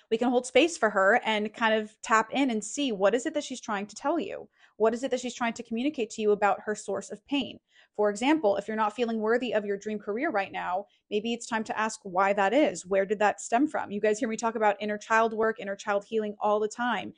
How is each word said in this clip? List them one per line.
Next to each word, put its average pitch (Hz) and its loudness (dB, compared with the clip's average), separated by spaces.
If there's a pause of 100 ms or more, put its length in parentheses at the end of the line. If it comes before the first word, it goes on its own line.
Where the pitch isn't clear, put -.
(100)
We 226 2
can 240 2
hold 247 2
space 320 4
for 214 2
her 208 4
and 214 -2
kind 220 2
of 214 -2
tap 220 2
in 269 2
and 214 -2
see, 277 -4
what 196 4
is 247 -2
it 311 -4
that 294 -4
she's - -10
trying 208 -6
to - -20
tell 311 -2
you? 78 -10 (260)
What 220 4
is 233 -4
it 269 -4
that 254 -2
she's 247 -6
trying 226 -2
to - -12
communicate 233 -4
to - -6
you 208 4
about 202 2
her 214 -2
source 202 -8
of - -16
pain? - -4 (360)
For 208 4
example, 208 2
if 202 -4
you're 220 -4
not 214 0
feeling 226 -2
worthy 233 0
of 208 0
your 202 -4
dream 214 -6
career 220 -4
right 202 -2
now, 180 -4 (260)
maybe 214 -2
it's 233 -6
time 220 -2
to - -6
ask 220 -2
why 196 2
that 196 2
is. 247 2
Where 196 2
did 196 -4
that 208 2
stem 254 2
from? - -6
You 202 -4
guys 214 2
hear 233 -2
me 220 -4
talk 226 -4
about 214 2
inner 208 -4
child 226 2
work, 220 0
inner 196 -8
child 202 -2
healing 214 -4
all 208 2
the 214 0
time. 240 -4